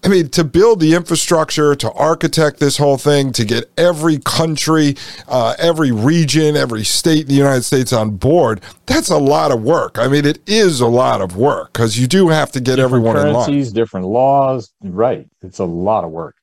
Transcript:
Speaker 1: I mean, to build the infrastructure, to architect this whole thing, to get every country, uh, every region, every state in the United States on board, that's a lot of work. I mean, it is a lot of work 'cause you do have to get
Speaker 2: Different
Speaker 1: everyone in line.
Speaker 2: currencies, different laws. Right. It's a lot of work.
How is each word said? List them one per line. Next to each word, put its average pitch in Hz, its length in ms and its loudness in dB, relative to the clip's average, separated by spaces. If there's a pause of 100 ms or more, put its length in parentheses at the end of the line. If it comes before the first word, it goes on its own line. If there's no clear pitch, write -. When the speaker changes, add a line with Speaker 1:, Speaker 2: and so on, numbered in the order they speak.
Speaker 1:
I 185 40 2
mean, 175 220 2
to 175 120 0
build 185 380 2
the 160 140 4
infrastructure, 156 800 0
to - 160 -6
architect 156 640 0
this 143 180 0
whole 143 220 2
thing, 143 360 0
to 120 100 -2
get 110 320 -4
every 160 420 0
country, 156 800 0 (320)
uh, 120 320 -2
every 160 320 0
region, 151 640 0
every 120 260 -4
state 156 380 0
in 143 80 -10
the 139 60 0
United 139 280 2
States 131 300 -2
on 107 240 -2
board, 131 440 2 (260)
that's 262 240 -2
a 160 60 2
lot 139 360 2
of 117 100 -2
work. 135 380 -2
I 123 80 0
mean, 143 180 2
it 151 180 -2
is 196 360 2
a 120 80 2
lot 120 320 2
of 90 160 -6
work 120 360 -2
'cause 113 260 -2
you 127 100 0
do 180 220 4
have 156 200 0
to - 80 -8
get 127 180 0
Speaker 2:
Different 131 80 2
Speaker 1:
everyone 123 320 2
in 147 160 0
line. 123 120 0
Speaker 2:
currencies, 143 260 -2
different 101 360 -4
laws. 131 640 0 (120)
Right. 98 460 -4 (120)
It's 92 200 -16
a 98 40 -2
lot 90 380 -2
of 82 80 -10
work. 80 320 -12